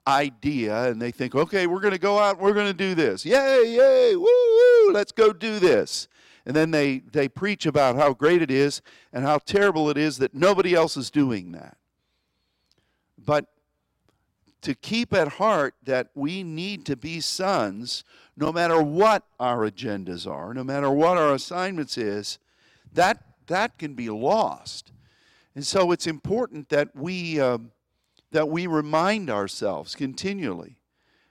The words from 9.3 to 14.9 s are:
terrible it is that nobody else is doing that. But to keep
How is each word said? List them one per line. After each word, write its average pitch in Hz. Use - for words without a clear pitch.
terrible 190
it 143
is 147
that 135
nobody 180
else 165
is 131
doing 107
that. 71
But 143
to 135
keep -